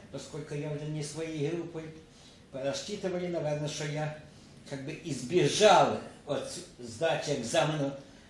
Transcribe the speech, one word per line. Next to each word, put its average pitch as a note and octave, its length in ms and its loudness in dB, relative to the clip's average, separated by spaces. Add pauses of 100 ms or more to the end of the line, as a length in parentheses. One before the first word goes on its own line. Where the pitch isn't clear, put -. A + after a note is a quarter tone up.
(100)
поскольку C#3+ 440 -10
я D3 180 -4
уже D3 140 -6
не D3+ 160 -4
своей D#3 480 -4
группой. E3 340 -6 (680)
Рассчитывали, F3 760 -4
наверное, D3+ 400 -2
что D3 180 -6
я D3+ 320 -4 (500)
как C3 160 -8
бы D3+ 200 -8
избежал C#3+ 960 6 (260)
от C#3 240 -4 (280)
сдачи C#3+ 600 -2
экзамена. C#3+ 580 0 (320)